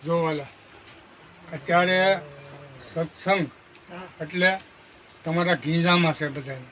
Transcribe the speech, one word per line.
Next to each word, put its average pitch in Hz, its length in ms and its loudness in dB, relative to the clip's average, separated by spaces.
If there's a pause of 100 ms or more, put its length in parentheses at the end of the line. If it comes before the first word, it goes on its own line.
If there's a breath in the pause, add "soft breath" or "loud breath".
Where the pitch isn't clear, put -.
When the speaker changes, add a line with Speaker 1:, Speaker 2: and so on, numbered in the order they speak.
Speaker 1:
જો 165 180 0
વાલા, 151 200 -2 (1080)
અત્યારે 180 680 2 (720)
સત્સંગ 165 540 -2 (440)
Speaker 2:
હા. 180 100 -14 (200)
Speaker 1:
એટલે 180 380 2 (640)
તમારા 170 300 2
ગીંજામાં 165 600 2
છે 151 140 -4
બધાને. 135 440 -10